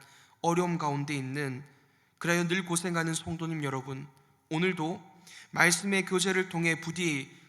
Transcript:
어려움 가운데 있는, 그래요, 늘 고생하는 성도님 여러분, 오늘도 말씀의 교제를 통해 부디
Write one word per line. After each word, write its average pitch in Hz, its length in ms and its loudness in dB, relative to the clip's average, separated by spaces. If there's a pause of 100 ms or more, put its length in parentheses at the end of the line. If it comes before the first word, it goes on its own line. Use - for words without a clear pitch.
(420)
어려움 170 360 2
가운데 143 360 -2
있는, 135 500 -4 (540)
그래요, 170 300 2
늘 185 160 0
고생하는 170 500 0
성도님 165 480 -4
여러분, 135 460 -4 (420)
오늘도 170 500 0 (500)
말씀의 185 560 4
교제를 185 420 2
통해 165 320 0
부디 165 500 -2 (180)